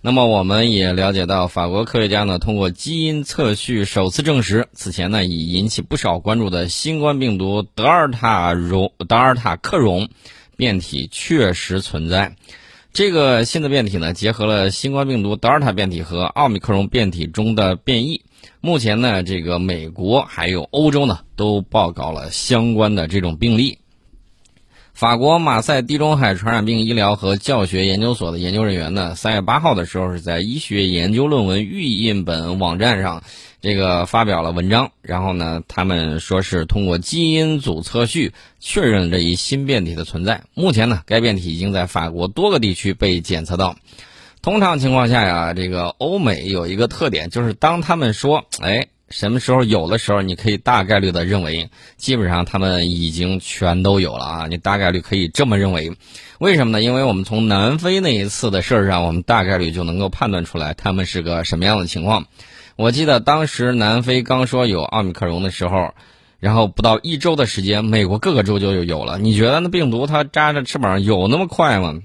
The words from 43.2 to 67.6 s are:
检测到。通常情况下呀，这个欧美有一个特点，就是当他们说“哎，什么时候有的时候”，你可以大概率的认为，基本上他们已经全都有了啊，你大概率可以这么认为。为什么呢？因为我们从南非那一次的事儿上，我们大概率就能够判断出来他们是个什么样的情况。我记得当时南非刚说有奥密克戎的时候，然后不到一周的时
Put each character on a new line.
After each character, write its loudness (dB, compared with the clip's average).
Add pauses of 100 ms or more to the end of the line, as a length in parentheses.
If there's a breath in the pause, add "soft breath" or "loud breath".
检 -4
测 -4
到。 -2 (640 loud breath)
通 0
常 2
情 2
况 4
下 4
呀， 0
这 -4
个 -2
欧 -4
美 0
有 -2
一 -6
个 2
特 -2
点， -2
就 -2
是 -2
当 2
他 0
们 0
说 0 (160)
“哎， 0 (220)
什 -4
么 0
时 0
候 6
有 2
的 2
时 0
候”， 2
你 -4
可 -2
以 2
大 2
概 4
率 2
的 -2
认 0
为， -6 (280 loud breath)
基 0
本 0
上 0
他 -4
们 2
已 -2
经 -2
全 0
都 4
有 0
了 -8
啊， -6
你 -4
大 -2
概 2
率 -2
可 -4
以 0
这 0
么 2
认 2
为。 -4 (480 loud breath)
为 4
什 4
么 2
呢？ 2
因 2
为 2
我 2
们 0
从 0
南 2
非 0
那 2
一 -2
次 -4
的 0
事 0
儿 4
上， 2
我 0
们 -2
大 2
概 0
率 0
就 -4
能 -4
够 0
判 -2
断 -2
出 -10
来 -4
他 -4
们 -2
是 -4
个 -4
什 -2
么 0
样 2
的 -2
情 -6
况。 0 (500 loud breath)
我 2
记 0
得 4
当 2
时 -2
南 2
非 0
刚 0
说 2
有 0
奥 -2
密 -2
克 -6
戎 -2
的 -2
时 -4
候， 0 (460 soft breath)
然 2
后 4
不 -6
到 6
一 -4
周 2
的 2
时 -4